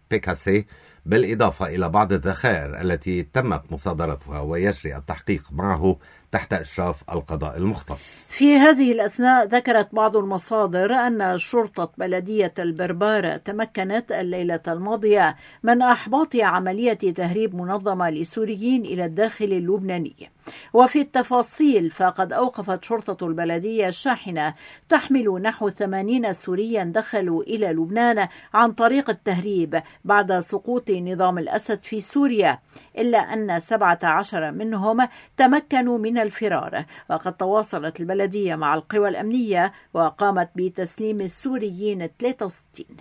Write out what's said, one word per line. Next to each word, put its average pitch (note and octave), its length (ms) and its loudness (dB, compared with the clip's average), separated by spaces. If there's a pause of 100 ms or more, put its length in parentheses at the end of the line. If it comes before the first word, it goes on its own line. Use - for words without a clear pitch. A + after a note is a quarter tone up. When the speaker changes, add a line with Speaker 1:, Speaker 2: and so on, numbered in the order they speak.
(120)
Speaker 1:
بيكاسي، G2+ 540 0 (400)
بالإضافة G#2 600 2
إلى F2 240 -2
بعض G2 240 2
الذخائر E2+ 680 -2
التي F2 420 -2
تمت G#2 480 -4
مصادرتها، D2+ 680 -6
ويجري E2 580 -4
التحقيق D2+ 540 -6
معه F2+ 460 0 (340)
تحت - 220 -4
إشراف F2 580 -6
القضاء D2+ 460 -6
المختص. - 720 -8
Speaker 2:
في C#4+ 280 6
هذه C4+ 340 6
الأثناء، A#3 560 2
ذكرت A#3 480 2
بعض A3 220 2
المصادر G3 760 0
أن A3+ 440 0
شرطة G3 600 -2
بلدية F#3 600 -2
البربارة F3 800 -2
تمكنت G#3 720 -4
الليلة F3 560 -2
الماضية G3+ 680 2 (280)
من A#3+ 180 4
أحباط B3 540 2
عملية G3 580 2
تهريب F#3 640 -2
منظمة F#3 540 -2
لسوريين G#3+ 760 -2
إلى F3+ 200 -4
الداخل G#3 400 -2
اللبناني. F#3 840 -2 (440)
وفي B3+ 280 8
التفاصيل، B3 920 2
فقد F#3 420 0
أوقفت F#3+ 500 -2
شرطة G#3 440 -6
البلدية E3+ 600 -2
شاحنة E3 640 -4 (360)
تحمل A#3+ 520 2
نحو G#3+ 280 -2
ثمانين G3 640 -2
سورياً G3+ 500 -4
دخلوا F3 600 -2
إلى G#3 300 -2
لبنان G3+ 540 2 (260)
عن A3+ 180 4
طريق A#3+ 380 2
التهريب F3+ 720 -2 (240)
بعد G3+ 340 4
سقوط A3+ 560 -4
نظام F3+ 420 0
الأسد F#3 460 -4
في A3 180 -6
سوريا، A3 580 2 (380)
إلا A#3 200 2
أن G3+ 420 -2
سبعة F#3+ 440 2
عشر E3+ 480 0
منهم A3 560 0 (300)
تمكنوا B3+ 600 2
من A3+ 200 -2
الفرار. G3+ 680 -2 (240)
وقد F3 240 -4
تواصلت F#3 680 -2
البلدية F#3+ 560 -2
مع D#3 200 0
القوى G3+ 340 0
الأمنية G3+ 640 0 (200)
وقامت F3 640 0
بتسليم F#3+ 640 -4
السوريين G3 880 -6 (100)
ثلاثة A#3+ 260 -4
وستين. - 560 -16